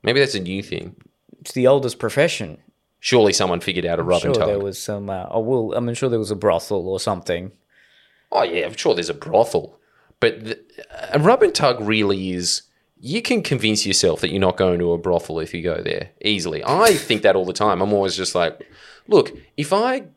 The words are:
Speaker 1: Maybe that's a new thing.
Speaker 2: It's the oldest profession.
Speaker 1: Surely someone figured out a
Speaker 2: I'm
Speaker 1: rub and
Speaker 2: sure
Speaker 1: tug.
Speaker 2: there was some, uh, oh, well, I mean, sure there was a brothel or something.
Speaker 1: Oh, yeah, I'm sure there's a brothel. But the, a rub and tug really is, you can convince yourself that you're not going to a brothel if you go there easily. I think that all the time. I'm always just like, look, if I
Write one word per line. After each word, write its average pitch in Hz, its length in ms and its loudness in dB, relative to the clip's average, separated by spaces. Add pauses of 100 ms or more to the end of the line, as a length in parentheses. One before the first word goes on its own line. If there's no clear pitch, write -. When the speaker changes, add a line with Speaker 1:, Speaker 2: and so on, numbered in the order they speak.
Speaker 1:
Maybe 120 160 2
that's 135 160 2
a 101 40 -2
new 92 240 -6
thing. - 320 -10 (460)
Speaker 2:
It's - 100 -16
the 127 160 2
oldest 127 320 2
profession. 117 580 -2 (420)
Speaker 1:
Surely 107 340 4
someone 90 260 0
figured 87 260 -4
out 85 140 0
a - 40 -2
Speaker 2:
I'm 85 40 -2
Speaker 1:
rub 87 160 2
and 139 120 0
Speaker 2:
sure 110 80 2
Speaker 1:
tug. - 40 2
Speaker 2:
there 101 120 0
was 98 220 -6
some, 101 280 -8
uh, 95 200 -6
oh, - 100 -2
well, 113 380 0
I - 20 0
mean, 120 160 -4
sure 131 140 -2
there 117 100 0
was 104 120 -4
a 104 40 0
brothel 90 540 0
or 95 100 -2
something. 90 520 -4 (800)
Speaker 1:
Oh, - 120 2
yeah, 85 220 -2
I'm 101 100 -10
sure 143 200 0
there's 85 140 -4
a 87 40 -4
brothel. 87 640 0 (420)
But 110 260 0
the, 110 140 -8 (520)
a 147 80 2
rub 226 240 6
and 359 100 4
tug 123 280 2
really 101 500 0
is, 90 320 -4 (360)
you 185 220 -4
can 226 220 0
convince 110 420 0
yourself 95 360 2
that 92 100 -2
you're 98 80 -2
not 92 180 2
going 90 220 2
to 87 140 2
a 85 40 0
brothel 85 420 -2
if 80 140 -6
you 87 80 -8
go 82 220 -4
there - 260 -4 (140)
easily. 87 420 -2
I 202 280 4
think 117 300 0
that 95 120 6
all 92 100 2
the 90 80 -4
time. 98 280 0
I'm 104 120 2
always 98 220 0
just 92 180 -4
like, 85 340 -2 (400)
look, 185 240 4 (260)
if 151 140 -4
I 233 340 0 (120)